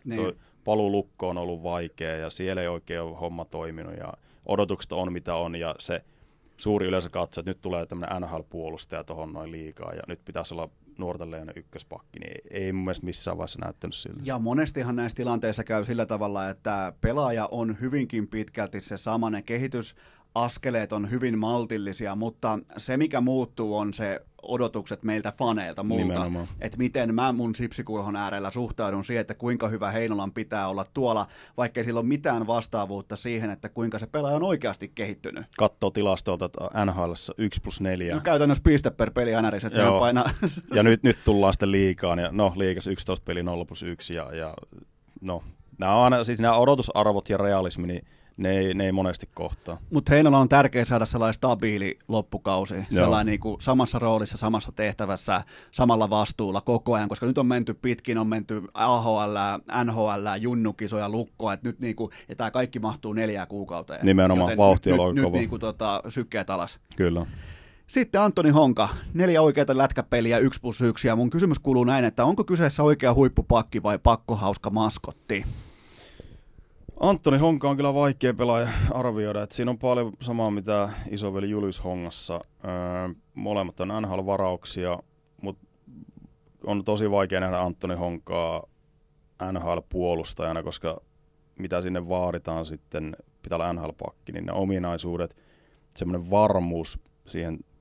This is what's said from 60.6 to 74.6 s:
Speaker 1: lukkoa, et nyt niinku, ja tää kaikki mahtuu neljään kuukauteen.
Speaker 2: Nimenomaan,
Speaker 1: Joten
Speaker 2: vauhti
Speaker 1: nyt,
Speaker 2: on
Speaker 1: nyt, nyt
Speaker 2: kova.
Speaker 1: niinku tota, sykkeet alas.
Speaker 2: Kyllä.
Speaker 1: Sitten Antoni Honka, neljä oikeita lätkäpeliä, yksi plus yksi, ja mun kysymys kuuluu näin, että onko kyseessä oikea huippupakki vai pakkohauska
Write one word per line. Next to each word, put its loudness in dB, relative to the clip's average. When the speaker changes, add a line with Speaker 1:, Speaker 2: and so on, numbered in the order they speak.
Speaker 1:
lukkoa, -4
et -10
nyt -6
niinku, -4
ja -12
tää -4
kaikki -2
mahtuu -6
neljään -2
kuukauteen. -6
Speaker 2:
Nimenomaan, 6
Speaker 1:
Joten 2
Speaker 2:
vauhti 8
Speaker 1:
nyt, 6
Speaker 2:
on 4
Speaker 1:
nyt, 0
nyt 4
Speaker 2:
kova. 2
Speaker 1:
niinku -2
tota, -2
sykkeet -4
alas. -4
Speaker 2:
Kyllä. 2
Speaker 1:
Sitten 2
Antoni 6
Honka, 6
neljä 6
oikeita 6
lätkäpeliä, 2
yksi 4
plus -4
yksi, 2
ja 2
mun 2
kysymys 2
kuuluu 4
näin, 4
että 2
onko 2
kyseessä 2
oikea 6
huippupakki 4
vai 2
pakkohauska 2